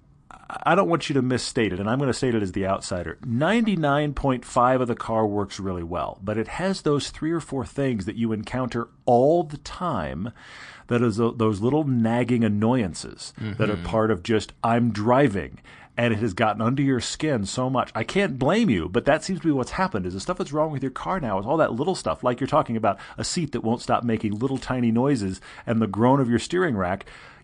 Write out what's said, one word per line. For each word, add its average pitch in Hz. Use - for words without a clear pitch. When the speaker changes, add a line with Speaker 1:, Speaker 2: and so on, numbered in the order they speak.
Speaker 1:
I 156
don't 190
want 165
you 147
to 135
misstate 123
it, 92
and 101
I'm 123
gonna 139
state 123
it 110
as 92
the 98
outsider. 90
Ninety-nine 151
point 131
five 127
of 123
the 117
car 110
works 101
really 92
well, 82
but 107
it 110
has 190
those 147
three 156
or 165
four 135
things 123
that 104
you 113
encounter 120
all 143
the 147
time 101
that 120
is 113
tho-, 117
those 110
little 139
nagging 117
annoyances 104
that 107
are 104
Speaker 2:
Mm-hmm. 85
Speaker 1:
part 110
of 92
just, 110
"I'm 117
driving," 104
and 120
it 101
has 104
gotten 107
under 131
your 135
skin 123
so 127
much. 123
I 110
can't 175
blame 180
you, 90
but 117
that 147
seems 185
to -
be 156
what's 131
happened, 180
is 90
the 135
stuff 180
that's 151
wrong 156
with 135
your 135
car 175
now 107
is 101
all 143
that 135
little 147
stuff, -
like 123
you're 131
talking 143
about 104
a 120
seat 160
that 120
won't 117
stop 113
making 110
little 131
tiny 123
noises 113
and 113
the 110
groan 120
of 127
your 117
steering 175
rack. 95